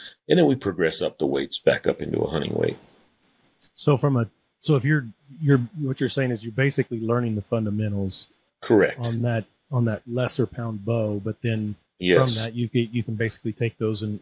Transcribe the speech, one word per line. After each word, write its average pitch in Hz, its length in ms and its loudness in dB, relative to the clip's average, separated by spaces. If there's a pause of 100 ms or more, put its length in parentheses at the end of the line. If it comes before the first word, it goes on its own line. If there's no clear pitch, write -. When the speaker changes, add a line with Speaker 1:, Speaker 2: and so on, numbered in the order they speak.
(260)
Speaker 1:
And 170 120 4
then 160 80 6
we 139 80 4
progress 87 480 2
up - 160 -4
the 76 80 0
weights 69 320 0
back - 280 2
up - 140 0
into 78 200 -4
a 76 100 -2
hunting 76 240 -2
weight. - 240 0 (960)
Speaker 2:
So 143 240 2
from 139 180 0
a, 113 140 0 (320)
so 156 120 2
if 127 120 0
you're, 147 200 0 (320)
you're, 143 200 6 (200)
what 135 220 -4
you're 131 80 0
saying 131 220 -2
is 110 140 -4
you're 113 80 -10
basically 131 460 0
learning 113 360 0
the 101 80 -4
fundamentals 104 880 -2 (340)
Speaker 1:
Correct. 113 440 4
Speaker 2:
on 117 140 -2
that, 117 240 -2 (260)
on 123 140 0
that 107 220 -2
lesser 123 400 -2
pound 110 400 -8
bow, 107 360 -2
but 107 200 -8
then 110 320 -2 (240)
Speaker 1:
Yes. 110 380 4
Speaker 2:
from 110 80 0
that 113 100 -6
you 120 160 -4
can, 117 200 0
you 117 120 -2
can 110 140 -6
basically 113 360 -4
take 117 240 -4
those 110 240 -2
and, 104 220 -4